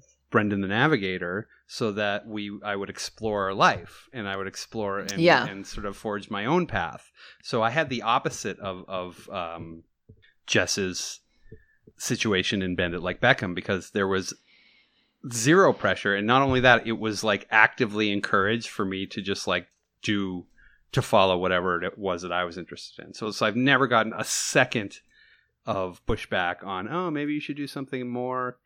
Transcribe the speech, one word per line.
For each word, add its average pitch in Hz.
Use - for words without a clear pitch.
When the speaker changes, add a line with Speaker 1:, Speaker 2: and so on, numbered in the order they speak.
Speaker 1:
Brendan 104
the 95
Navigator, 98
so 110
that 104
we, 104
I 104
would 98
explore 101
life 117
and 110
I 98
would 98
explore 101
and, 98
Speaker 2:
Yeah. 151
Speaker 1:
and 98
sort -
of 98
forge 104
my 104
own 170
path. 82
So 117
I 117
had 151
the 120
opposite 113
of, 92
of, 90
um, 82
Jess's 92
situation 101
in 90
Bend 87
It 87
Like 90
Beckham, 120
because 90
there 98
was 95
zero 143
pressure. 101
And 104
not 127
only 131
that, 120
it 113
was, 107
like, 101
actively 107
encouraged 101
for -
me 95
to 107
just, 98
like, 90
do, 95
to 131
follow 95
whatever 90
it 90
was 90
that 87
I 90
was 87
interested -
in. -
So, 110
so 107
I've 107
never 131
gotten 113
a 98
second -
of 95
pushback 90
on, 98
"Oh, 175
maybe 147
you 151
should 143
do 143
something 131
more 123